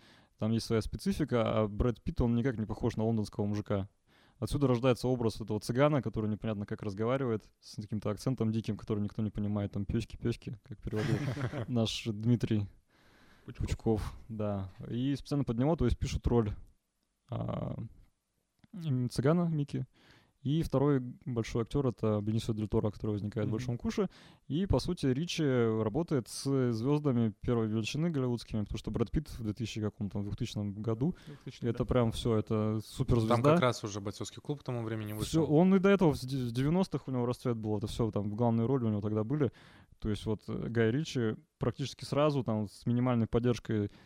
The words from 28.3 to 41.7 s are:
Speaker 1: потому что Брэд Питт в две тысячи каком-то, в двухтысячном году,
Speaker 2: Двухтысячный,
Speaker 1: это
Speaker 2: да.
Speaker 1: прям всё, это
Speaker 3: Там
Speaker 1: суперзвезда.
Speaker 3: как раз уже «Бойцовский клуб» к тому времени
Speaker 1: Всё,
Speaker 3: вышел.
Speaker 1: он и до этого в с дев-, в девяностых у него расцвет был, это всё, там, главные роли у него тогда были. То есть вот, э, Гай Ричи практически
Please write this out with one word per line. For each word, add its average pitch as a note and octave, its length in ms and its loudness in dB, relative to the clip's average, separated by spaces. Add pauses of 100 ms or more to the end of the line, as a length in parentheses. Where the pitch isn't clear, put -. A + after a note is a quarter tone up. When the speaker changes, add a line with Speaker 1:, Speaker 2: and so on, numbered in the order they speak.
Speaker 1:
потому G#2 160 -6
что - 120 -8
Брэд A2 200 0
Питт D3+ 180 -2 (100)
в B2 40 -8
две G#2+ 100 -2
тысячи G#2+ 300 -4
каком-то, G#2 360 -4
в G2+ 40 -4
двухтысячном G#2 580 -4
году, A#2 340 0 (120)
Speaker 2:
Двухтысячный, - 420 -8
Speaker 1:
это A#2 120 -2
Speaker 2:
да. B2 40 2
Speaker 1:
прям A#2 280 4
всё, A2+ 260 0
это G#2+ 160 0
Speaker 3:
Там G#2+ 260 0
Speaker 1:
суперзвезда. A#2 640 2
Speaker 3:
как D3+ 180 6
раз B2 240 2
уже G#2 160 -4
«Бойцовский G2+ 400 -8
клуб» C#3+ 200 -8
к - 20 -20
тому B2 200 -4
времени A2 300 -4
Speaker 1:
Всё, G#2+ 300 0
Speaker 3:
вышел. D3 120 2
Speaker 1:
он F#3 200 8
и G3 40 8
до F#3+ 120 6
этого F#3 240 6
в - 20 -4
с B2 60 -6
дев-, B2+ 260 -2
в A#2 40 -4
девяностых D3 560 0
у - 20 -6
него B2 160 0
расцвет A#2+ 320 -2
был, G#2+ 180 -2
это G#2 100 -2
всё, A2 240 0
там, G2+ 240 -2
главные A2+ 320 2
роли B2+ 180 2
у A2+ 40 4
него G#2 140 0
тогда G#2+ 220 0
были. C3+ 280 0 (460)
То A2 100 -6
есть G#2 160 -2
вот, A2 240 -2
э, - 220 -6
Гай A2+ 200 4
Ричи B2 460 0 (220)
практически - 480 -4